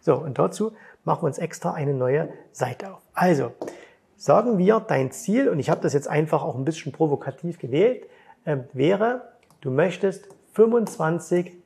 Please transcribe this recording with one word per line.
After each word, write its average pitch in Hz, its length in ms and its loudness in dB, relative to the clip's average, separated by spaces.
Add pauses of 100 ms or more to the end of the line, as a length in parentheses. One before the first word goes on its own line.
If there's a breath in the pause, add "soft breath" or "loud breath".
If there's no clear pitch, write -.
So, 143 140 2
und 139 220 -6
dazu 202 340 0 (320 loud breath)
machen 160 180 0
wir 170 60 0
uns 135 100 -6
extra 170 360 -6
eine 143 200 -2
neue 135 340 0 (220 loud breath)
Seite - 420 -8
auf. - 100 -20 (120)
Also, 139 380 2 (640 loud breath)
sagen 214 420 4
wir, 202 220 4
dein 135 320 0
Ziel, 254 360 0
und 175 120 0
ich 131 100 0
habe 165 100 2
das 156 120 0
jetzt 139 160 0
einfach 156 340 0
auch 151 140 -6
ein 135 80 -4
bisschen 156 260 -6
provokativ 156 720 -4
gewählt, 170 460 0 (380 loud breath)
ähm, 139 280 -4
wäre, 196 500 0 (380)
du 135 100 -6
möchtest 180 560 0 (260)
fünfundzwanzig 180 1000 2 (140)